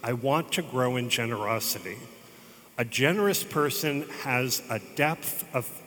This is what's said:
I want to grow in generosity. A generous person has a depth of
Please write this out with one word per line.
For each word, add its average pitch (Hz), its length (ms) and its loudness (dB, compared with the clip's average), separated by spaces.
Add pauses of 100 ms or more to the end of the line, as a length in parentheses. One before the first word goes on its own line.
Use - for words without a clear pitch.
I 117 80 0
want 139 400 2
to 185 100 0
grow 127 340 2
in 120 120 0
generosity. 110 880 0 (800)
A 120 60 2
generous 175 580 4
person 147 600 0 (180)
has 127 480 0
a 110 80 0 (160)
depth - 580 0
of 123 160 0 (180)